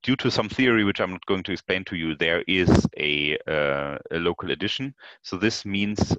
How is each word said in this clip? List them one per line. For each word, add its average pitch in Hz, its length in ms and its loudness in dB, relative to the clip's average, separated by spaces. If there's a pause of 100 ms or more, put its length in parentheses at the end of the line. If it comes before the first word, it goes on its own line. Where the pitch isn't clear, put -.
due 127 140 2
to 123 120 0
some 107 200 0
theory, 120 340 4
which 101 160 2
I'm 92 120 0
not 90 140 -10
going 92 180 0
to 101 80 -6
explain 92 340 -2
to 98 100 -6
you, 80 200 -2
there 85 320 0
is 92 220 4 (280)
a, 73 400 -2 (100)
uh, 71 500 -2 (140)
a 80 60 -2
local 85 340 -2
addition. 131 420 -4 (280)
So - 160 -8
this 107 280 0
means, 101 540 0